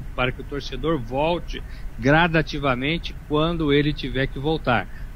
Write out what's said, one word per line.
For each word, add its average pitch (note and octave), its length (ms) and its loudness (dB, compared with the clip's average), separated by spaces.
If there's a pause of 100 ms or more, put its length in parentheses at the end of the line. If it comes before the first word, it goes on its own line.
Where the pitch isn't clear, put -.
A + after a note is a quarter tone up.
(140)
para B2+ 180 0
que - 80 -8
o C3 40 -8
torcedor C#3+ 540 -2
volte C#3+ 640 -2 (360)
gradativamente D3 1160 2 (140)
quando D#3 440 2
ele D3 200 4
tiver C3 340 -2
que C#3 120 -6
voltar. C3+ 480 2 (300)